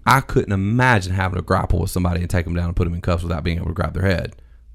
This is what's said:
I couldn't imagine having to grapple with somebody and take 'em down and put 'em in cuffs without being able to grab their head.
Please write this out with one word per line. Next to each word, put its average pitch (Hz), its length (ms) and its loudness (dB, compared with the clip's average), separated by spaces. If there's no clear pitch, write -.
I 131 160 6
couldn't - 320 -2
imagine 101 640 2
having 95 220 -2
to 90 60 -2
grapple - 360 0
with 92 100 -2
somebody 87 320 0
and 87 80 -4
take 87 160 0
'em 85 80 -4
down 87 140 -2
and 85 80 -4
put 90 100 2
'em 85 80 -2
in 87 80 -6
cuffs 87 220 0
without 85 200 -4
being 85 140 -2
able 85 120 -4
to 82 40 -4
grab 82 220 -4
their 92 100 0
head. 92 300 -2